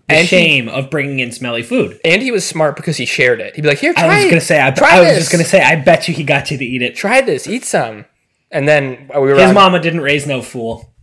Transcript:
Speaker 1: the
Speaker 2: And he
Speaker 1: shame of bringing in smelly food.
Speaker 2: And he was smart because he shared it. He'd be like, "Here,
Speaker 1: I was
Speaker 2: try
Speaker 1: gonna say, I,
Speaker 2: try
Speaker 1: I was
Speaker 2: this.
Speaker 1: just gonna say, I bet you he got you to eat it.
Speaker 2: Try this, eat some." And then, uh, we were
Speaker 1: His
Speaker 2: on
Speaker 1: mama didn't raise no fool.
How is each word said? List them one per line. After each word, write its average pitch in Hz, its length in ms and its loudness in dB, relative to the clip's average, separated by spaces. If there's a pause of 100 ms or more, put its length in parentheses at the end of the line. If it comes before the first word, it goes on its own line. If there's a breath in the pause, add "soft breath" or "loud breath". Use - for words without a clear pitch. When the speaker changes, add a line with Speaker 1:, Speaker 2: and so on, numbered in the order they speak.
Speaker 1:
the 160 80 2
Speaker 2:
And 170 120 2
he 185 80 2
Speaker 1:
shame 151 320 2
of 135 220 -8
bringing 139 300 -4
in 120 120 -6
smelly 120 300 -8
food. 120 420 -4
Speaker 2:
And 170 160 2
he 254 100 -4
was 202 160 -4
smart 156 300 -2
because - 220 -6
he 123 80 -6
shared 123 340 0
it. 98 160 -12
He'd 147 60 -8
be 147 60 0
like, 143 100 0
"Here, 339 180 -2
Speaker 1:
I - 100 2
was 370 100 2
Speaker 2:
try 403 120 2
Speaker 1:
gonna 165 140 4
say, 151 200 2
I, 131 80 2
Speaker 2:
try 285 260 4
Speaker 1:
I 190 40 8
was 254 100 6
Speaker 2:
this. 156 100 2
Speaker 1:
just 160 120 -2
gonna 165 120 2
say, 175 180 2
I 143 140 2
bet 160 320 2
you 175 40 -4
he 147 120 -6
got 143 260 -2
you 143 80 -6
to 135 60 -6
eat 123 180 -6
it. 123 120 -4
Speaker 2:
Try 247 280 0
this, 170 240 -4
eat 240 180 -8
some." 113 400 -4 (460)
And 143 180 -2
then, 139 480 -2
uh, 143 60 2
we 135 100 2
were 139 60 4
Speaker 1:
His 190 100 6
Speaker 2:
on 190 60 4
Speaker 1:
mama 190 260 4
didn't 165 220 -4
raise 143 240 -2
no 131 160 -6
fool. 113 500 -12 (100)